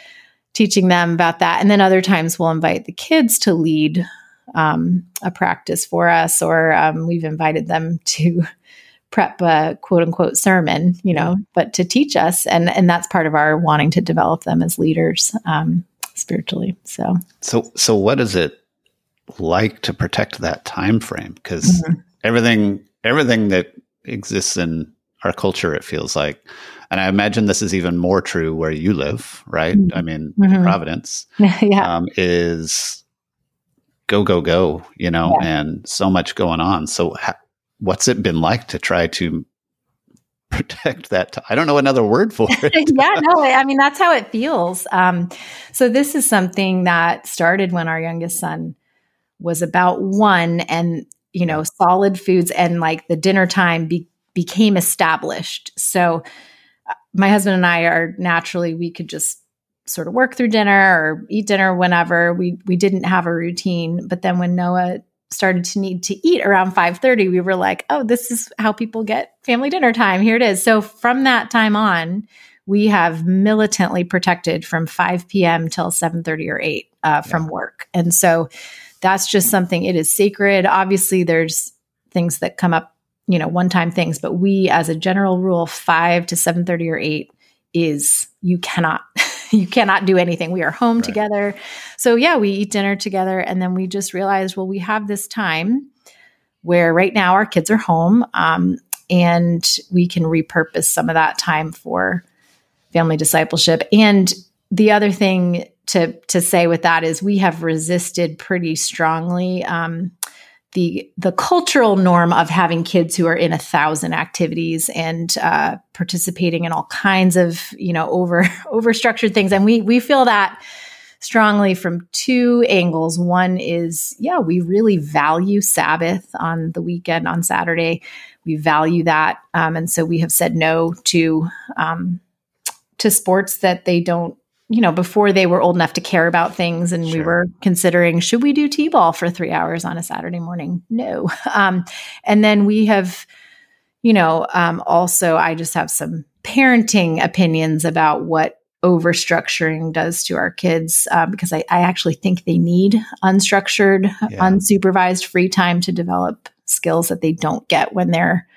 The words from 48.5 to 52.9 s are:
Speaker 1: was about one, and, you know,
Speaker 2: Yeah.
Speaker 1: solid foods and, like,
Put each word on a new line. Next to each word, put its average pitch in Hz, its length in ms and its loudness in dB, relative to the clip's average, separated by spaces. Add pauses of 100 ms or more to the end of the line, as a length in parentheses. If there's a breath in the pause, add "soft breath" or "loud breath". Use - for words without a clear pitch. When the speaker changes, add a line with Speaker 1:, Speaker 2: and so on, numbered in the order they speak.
Speaker 1:
was 170 220 -4
about 180 400 0
one, 190 600 2
and, 165 440 -4 (280)
you 175 120 -2
know, 156 140 -2
Speaker 2:
Yeah. 156 40 -4 (220)
Speaker 1:
solid 190 340 2
foods 180 320 0
and, 170 280 0
like, 160 280 -4